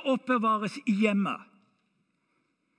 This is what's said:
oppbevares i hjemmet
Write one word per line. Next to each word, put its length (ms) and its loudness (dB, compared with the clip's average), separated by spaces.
oppbevares 760 0
i 80 2
hjemmet 360 0